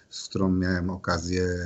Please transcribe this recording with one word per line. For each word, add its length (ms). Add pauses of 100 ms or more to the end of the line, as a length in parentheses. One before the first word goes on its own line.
(100)
z 180
którą 240
miałem 380
okazję 580 (160)